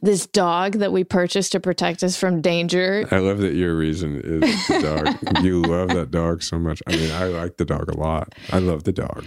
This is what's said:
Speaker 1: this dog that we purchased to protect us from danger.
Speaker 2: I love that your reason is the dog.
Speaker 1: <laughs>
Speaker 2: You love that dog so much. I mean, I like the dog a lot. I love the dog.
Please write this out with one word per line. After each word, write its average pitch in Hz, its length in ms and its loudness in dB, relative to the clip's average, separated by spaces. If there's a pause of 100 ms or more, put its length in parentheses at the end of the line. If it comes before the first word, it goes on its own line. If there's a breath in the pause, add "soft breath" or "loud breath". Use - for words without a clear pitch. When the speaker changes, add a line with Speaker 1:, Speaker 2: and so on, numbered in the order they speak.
Speaker 1:
this 190 260 2
dog 185 520 2
that 196 140 0
we 185 120 2
purchased 180 480 0
to 185 80 0
protect 175 420 0
us 185 140 0
from 180 240 0
danger. 180 720 2
Speaker 2:
I 95 80 4
love 98 220 2
that 90 120 2
your 85 240 2
reason 78 480 -2
is 185 440 0
the - 120 2
dog. - 580 -2
Speaker 1:
<laughs> 90 60 2
Speaker 2:
You 92 160 2
love 85 300 0
that 82 200 -2
dog 85 320 0
so 85 160 -4
much. 80 280 -2
I - 60 -4
mean, 80 200 0
I 90 120 -2
like 87 340 -4
the 85 80 0
dog - 240 -2
a 76 80 -4
lot. 78 360 -2 (160 loud breath)
I 95 100 2
love 87 240 0
the 95 80 0
dog. - 340 -8